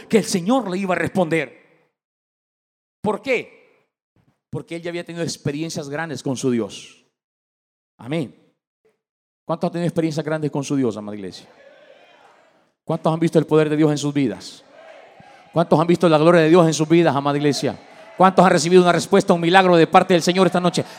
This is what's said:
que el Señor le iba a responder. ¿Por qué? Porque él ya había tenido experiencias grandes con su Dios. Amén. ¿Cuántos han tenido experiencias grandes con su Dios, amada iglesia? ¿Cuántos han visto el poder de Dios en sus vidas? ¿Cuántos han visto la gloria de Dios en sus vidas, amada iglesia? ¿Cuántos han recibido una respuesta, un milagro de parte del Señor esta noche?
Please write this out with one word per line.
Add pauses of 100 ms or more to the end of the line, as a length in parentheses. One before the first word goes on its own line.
que
el
Señor
le
iba
a
responder. (1080)
¿Por
qué? (640)
Porque
él
ya
había
tenido
experiencias
grandes
con
su
Dios. (920)
Amén. (1080)
¿Cuántos
han
tenido
experiencias
grandes
con
su
Dios,
amada
iglesia? (1400)
¿Cuántos
han
visto
el
poder
de
Dios
en
sus
vidas? (880)
¿Cuántos
han
visto
la
gloria
de
Dios
en
sus
vidas,
amada
iglesia? (400)
¿Cuántos
han
recibido
una
respuesta,
un
milagro
de
parte
del
Señor
esta
noche? (140)